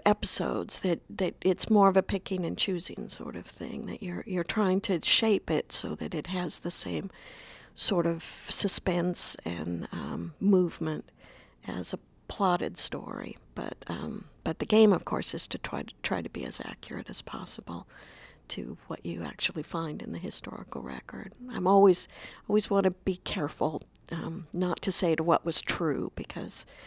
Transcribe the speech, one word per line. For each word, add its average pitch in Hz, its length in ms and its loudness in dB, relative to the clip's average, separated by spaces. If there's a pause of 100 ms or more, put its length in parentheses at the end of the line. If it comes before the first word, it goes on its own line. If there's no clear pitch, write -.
episodes, - 720 0
that, 180 300 0
that 196 320 -2
it's - 280 2
more 202 200 8
of 185 80 4
a 185 60 8
picking 185 420 -2
and 170 120 -4
choosing - 520 -4
sort - 260 -10
of - 100 -10
thing, - 400 -10
that - 160 -10
you're, 175 240 -6
you're 180 160 0
trying 190 380 2
to 180 240 0
shape - 480 4
it - 220 2
so - 200 -2
that 170 220 -6
it 151 120 -4
has 175 320 -4
the 180 120 -4
same 175 400 -2 (640)
sort 175 300 2
of 165 180 0 (240)
suspense - 960 2
and, 170 480 -4
um, 170 480 -6
movement 175 720 2 (580)
as 180 260 -6
a - 60 -6 (300)
plotted 180 480 0
story. - 600 -6 (180)
But, - 320 -8
um, - 380 -6 (200)
but 160 140 -4
the 151 60 -2
game, 214 280 8
of 160 100 2
course, - 300 -2
is 165 140 -2
to 180 100 -6
try - 260 -6
to, - 180 -14
try 185 200 -2
to - 80 -8
be - 160 -8
as - 180 -8
accurate - 460 -10
as - 120 -4
possible - 680 -8 (600)
to - 300 -8 (100)
what - 180 -10
you 170 180 -6
actually 160 400 -4
find 165 380 -6
in - 120 -8
the 170 40 -8
historical - 640 -8
record. - 540 -12 (160)
I'm 180 160 -2
always, 196 400 8 (400)
always 208 220 2
want 196 160 4
to 185 60 4
be 180 260 -4
careful, - 640 -2 (320)
um, 165 400 -8
not 180 300 0
to 185 100 0
say 165 220 4
to 160 80 0
what 165 200 4
was 165 160 0
true, - 560 -2
because - 500 -10 (220)